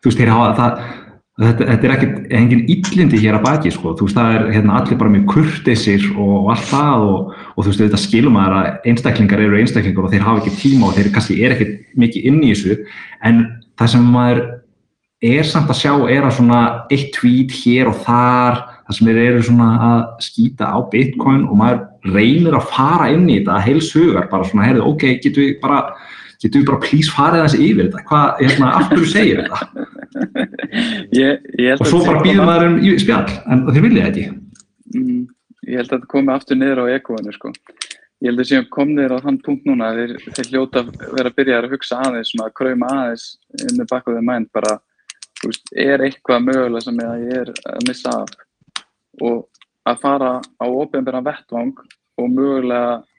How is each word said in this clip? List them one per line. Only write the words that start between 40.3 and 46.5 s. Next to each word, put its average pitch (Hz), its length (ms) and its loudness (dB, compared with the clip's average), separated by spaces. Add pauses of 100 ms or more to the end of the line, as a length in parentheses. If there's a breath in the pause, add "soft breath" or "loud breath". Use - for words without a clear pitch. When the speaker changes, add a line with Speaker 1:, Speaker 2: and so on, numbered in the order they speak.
Speaker 2:
hljóta 131 320 -2
að 120 80 -12 (240)
vera 123 160 -4
byrjaðir 123 380 -2
að 135 60 -8
hugsa 123 240 -10
aðeins, 123 320 -6
svona 113 180 -8
að - 60 -20
krauma 127 360 -4
aðeins 123 340 -6 (320)
in 123 180 -6
the 123 120 -4
back 127 200 -6
of 117 80 -4
the 117 80 -4
mind, 120 280 -4
bara, 107 240 -4 (600 loud breath)
þú - 160 -10
veist, - 220 -18
er 139 320 -2
eitthvað 127 400 -4
mögulega 123 380 -4